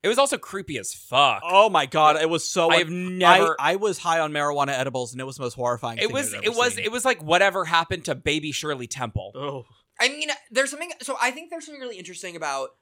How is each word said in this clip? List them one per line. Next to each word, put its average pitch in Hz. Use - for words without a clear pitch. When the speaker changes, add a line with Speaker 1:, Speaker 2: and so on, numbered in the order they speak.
Speaker 1:
It 190
was 240
also 277
creepy 175
as 95
fuck. 123
Speaker 2:
Oh 190
my 160
God, 151
it 160
was 165
so 165
Speaker 1:
I 165
have 170
Speaker 2:
un- 180
Speaker 1:
never 175
Speaker 2:
I, 151
I 190
was 196
high 165
on 151
marijuana 147
edibles, 127
and 127
it 131
was 131
the 135
most 123
horrifying 120
Speaker 1:
It -
Speaker 2:
thing 226
Speaker 1:
was, 269
Speaker 2:
I've -
Speaker 1:
it -
Speaker 2:
ever 233
Speaker 1:
was, 247
Speaker 2:
seen. 190
Speaker 1:
it 214
was 240
like 247
whatever 180
happened 165
to 151
baby 151
Shirley 131
Temple. 104
Speaker 2:
Oh. 139
Speaker 3:
I 240
mean, 302
there's 262
something, 320
so 262
I 247
think 311
there's 330
something 294
really 240
interesting 180
about 143